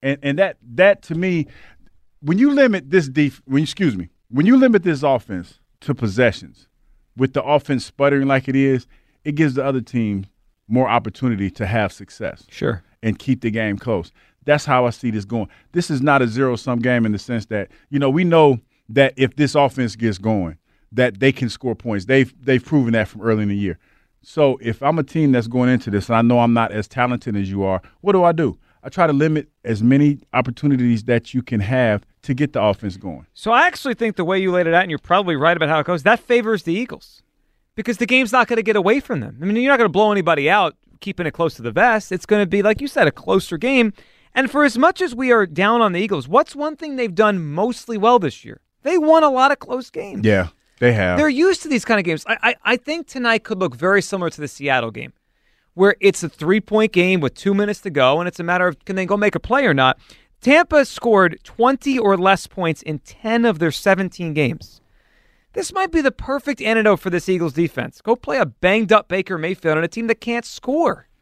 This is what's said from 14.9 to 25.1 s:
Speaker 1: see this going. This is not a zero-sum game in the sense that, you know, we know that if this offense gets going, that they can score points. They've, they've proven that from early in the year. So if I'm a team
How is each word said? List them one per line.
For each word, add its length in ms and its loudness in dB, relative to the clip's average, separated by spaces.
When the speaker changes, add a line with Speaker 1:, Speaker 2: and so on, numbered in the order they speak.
Speaker 1:
see 200 -6
this 140 -4
going. 240 -6
This 180 -4
is 100 -2
not 200 4
a 60 0
zero-sum 520 -2
game 260 0
in 60 -2
the 80 -4
sense 280 -8
that, 220 -6
you 100 -2
know, 100 2
we 140 2
know 360 6
that 280 4
if 180 0
this 180 0
offense 420 0
gets 220 -2
going, 400 -4
that 280 0
they 120 4
can 180 -4
score 260 -6
points. 300 -6
They've, 280 2
they've 200 0
proven 300 0
that 160 0
from 120 -18
early 220 0
in 60 -2
the 80 -2
year. 200 -4
So 380 0
if 200 -6
I'm 160 0
a 60 0
team 300 0